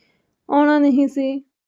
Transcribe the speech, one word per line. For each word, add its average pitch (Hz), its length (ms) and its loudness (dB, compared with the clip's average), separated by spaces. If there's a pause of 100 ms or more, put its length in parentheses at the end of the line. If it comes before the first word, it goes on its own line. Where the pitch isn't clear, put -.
(500)
ਆਉਣਾ 294 300 2
ਨਹੀਂ 277 280 2
ਸੀ। 277 320 -6 (280)